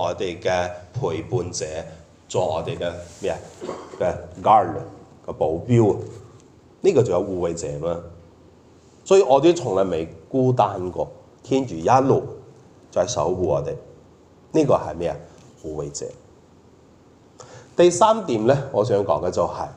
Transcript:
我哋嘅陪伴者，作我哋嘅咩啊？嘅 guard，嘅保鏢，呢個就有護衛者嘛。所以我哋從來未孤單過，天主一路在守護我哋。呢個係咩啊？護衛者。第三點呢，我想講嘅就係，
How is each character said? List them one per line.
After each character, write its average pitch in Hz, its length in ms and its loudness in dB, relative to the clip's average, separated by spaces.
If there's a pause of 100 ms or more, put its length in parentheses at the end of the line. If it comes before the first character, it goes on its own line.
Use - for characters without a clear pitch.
我 87 140 -2
哋 90 240 -6
嘅 90 300 0 (220)
陪 82 300 -4
伴 87 300 -4
者， - 120 -6 (640)
作 90 260 -2
我 80 100 -4
哋 85 120 -6
嘅 85 160 -4 (280)
咩 95 100 -4
啊？ 76 80 -6 (640)
嘅 - 120 0 (300)
guard， 98 280 4 (540)
嘅 85 100 -10
保 80 120 0 (220)
鏢， 113 280 6 (840)
呢 190 120 4
個 131 100 4
就 101 100 0
有 90 100 2
護 90 260 -4
衛 85 60 -4
者 80 140 -8 (100)
嘛。 85 220 -4 (1040)
所 196 140 6
以 - 40 8
我 139 180 6
哋 170 140 6
從 127 200 -2
來 95 100 4
未 82 240 -2 (200)
孤 127 240 2
單 98 380 0
過， 78 180 -6 (340)
天 135 240 0
主 90 80 -10
一 82 140 -2
路 131 340 4 (680)
在 - 160 0
守 80 240 -2
護 92 180 -2
我 71 140 0
哋。 71 120 -6 (800)
呢 156 120 4
個 113 100 4
係 78 200 -2
咩 82 140 -4
啊？ 73 80 -4 (480)
護 76 180 -8
衛 73 100 -8
者。 - 140 -10 (1700)
第 175 140 8
三 214 360 4
點 110 200 0
呢， 143 260 4
我 107 120 2
想 110 200 2
講 80 220 0
嘅 90 40 0
就 87 160 0
係， 80 200 -8 (100)